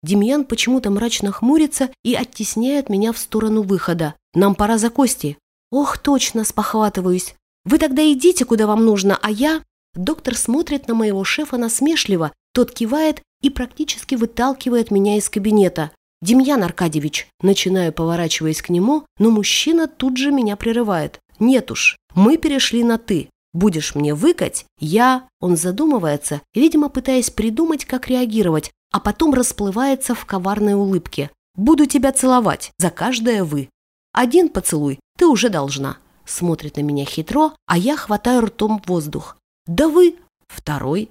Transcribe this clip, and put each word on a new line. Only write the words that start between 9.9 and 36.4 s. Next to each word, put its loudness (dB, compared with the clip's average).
Доктор -6
смотрит -2
на -2
моего 0
шефа -4
насмешливо, -2
тот 2
кивает -2
и 2
практически -6
выталкивает -2
меня 2
из -2
кабинета. 2
"Демьян 4
Аркадьевич", -4
начинаю, 2
поворачиваясь -2
к -16
нему, 0
но 6
мужчина 0
тут -4
же 0
меня 0
прерывает. -2
"Нет 2
уж, -2
мы 6
перешли 0
на 2
"ты". -4
Будешь 0
мне 0
выкать, 0
я..." 2
Он 2
задумывается, -2
видимо, 2
пытаясь -2
придумать, -2
как -8
реагировать, 0
а -2
потом 0
расплывается -2
в -8
коварной -2
улыбке. -2
"Буду 4
тебя 2
целовать 0
за 0
каждое -2
"вы". -6
Один 2
поцелуй -2
ты 4
уже 4
должна". -4
Смотрит -4